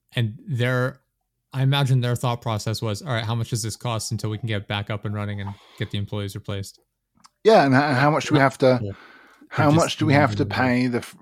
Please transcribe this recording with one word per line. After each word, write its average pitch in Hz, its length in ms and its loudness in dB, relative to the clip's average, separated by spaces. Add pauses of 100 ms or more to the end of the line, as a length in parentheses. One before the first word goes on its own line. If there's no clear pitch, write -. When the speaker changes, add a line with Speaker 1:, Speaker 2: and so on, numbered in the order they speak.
(160)
Speaker 1:
And 113 220 -2 (100)
their, 127 520 -2 (540)
I 131 100 -2
imagine 135 380 2
their 123 140 0
thought 120 260 -4
process 110 400 -4
was, 107 200 -4
"All 147 100 -8
right, 113 140 -4
how 117 100 -4
much 113 140 -4
does 110 140 -4
this 107 120 -6
cost 113 360 -6
until 110 180 -4
we 107 80 -6
can 113 100 -8
get 104 200 -4
back 101 220 -6
up 107 160 -8
and 104 100 -6
running 104 260 -6
and 101 120 -8 (240)
get 107 140 -8
the 104 60 -6
employees 101 380 -6
replaced?" 101 440 -10 (640)
Speaker 2:
Yeah, 202 220 8
and 135 80 4
h-, 131 60 6 (180)
how 143 140 4
much - 160 -2
do 156 80 -2
we 143 40 6
have 135 200 4
to, 127 240 4
Speaker 1:
Yeah. 98 80 -6 (580)
Speaker 2:
how 147 200 2
Speaker 1:
They 151 60 6
just 165 100 4
Speaker 2:
much - 120 -4
do - 80 0
we - 80 4
have 143 180 4
to 101 60 -6
Speaker 1:
didn't 139 140 -2
Speaker 2:
pay 127 360 0
the 120 120 -2
f-, - 220 -18